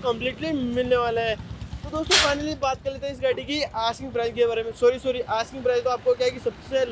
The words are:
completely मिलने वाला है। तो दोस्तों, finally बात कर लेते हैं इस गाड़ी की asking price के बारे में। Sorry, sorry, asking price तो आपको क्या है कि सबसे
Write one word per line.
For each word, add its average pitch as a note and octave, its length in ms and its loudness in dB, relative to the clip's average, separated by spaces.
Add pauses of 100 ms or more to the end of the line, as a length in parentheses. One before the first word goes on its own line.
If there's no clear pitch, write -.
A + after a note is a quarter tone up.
completely B3+ 520 -2
मिलने B3 420 2
वाला A#3 240 2
है। A3+ 140 0
तो - 560 -10
दोस्तों, D#4+ 280 2
finally D4 420 2
बात C4+ 240 -2
कर C4+ 80 -4
लेते C4+ 140 -8
हैं C#4 80 -6
इस B3 80 -12
गाड़ी C4 220 0
की C#4+ 180 -2
asking A#3 500 -2
price A#3 220 -2
के A#3 120 4
बारे A3+ 160 0
में। A3+ 100 -6
Sorry, B3 260 4
sorry, B3+ 220 -2
asking A#3 420 -2
price B3 220 4
तो B3+ 60 2
आपको B3 240 2
क्या B3 120 2
है B3 60 4
कि B3+ 80 -10
सबसे C4 520 0